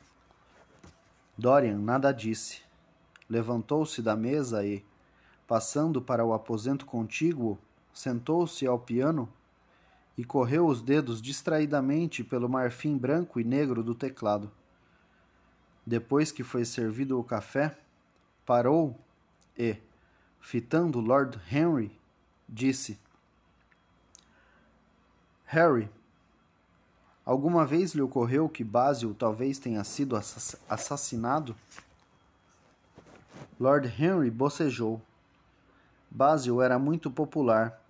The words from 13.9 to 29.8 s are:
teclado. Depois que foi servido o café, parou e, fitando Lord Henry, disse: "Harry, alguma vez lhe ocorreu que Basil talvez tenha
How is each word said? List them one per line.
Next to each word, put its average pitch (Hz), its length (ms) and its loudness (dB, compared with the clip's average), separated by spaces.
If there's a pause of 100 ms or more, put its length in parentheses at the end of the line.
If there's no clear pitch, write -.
teclado. 104 580 -2 (1300)
Depois 120 460 0
que - 120 -8
foi 120 220 -4
servido 123 540 -2
o 117 40 -2
café, 135 540 -2 (680)
parou 127 540 2 (580)
e, 113 200 0 (600)
fitando 139 600 -2
Lord 123 400 2 (120)
Henry, 143 440 0 (540)
disse: 117 500 -4 (2500)
"Harry, 143 440 4 (1300)
alguma 151 440 2
vez 165 260 0
lhe 151 80 0
ocorreu 131 480 2
que 139 140 -8
Basil 117 500 0
talvez 120 460 -2
tenha 107 240 -4